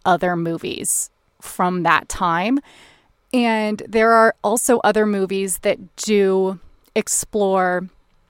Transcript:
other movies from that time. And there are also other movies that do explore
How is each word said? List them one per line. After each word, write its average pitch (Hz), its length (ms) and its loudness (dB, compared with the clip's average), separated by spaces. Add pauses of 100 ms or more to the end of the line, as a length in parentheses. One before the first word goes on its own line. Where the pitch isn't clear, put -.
other 180 300 2
movies - 760 -6 (320)
from 180 420 -4
that 160 260 2
time. 185 500 -2 (760)
And 220 540 0
there 220 240 2
are 226 320 6
also 233 360 2
other 214 260 2
movies 196 540 -2
that - 360 -4
do 190 640 0 (360)
explore 190 920 0 (420)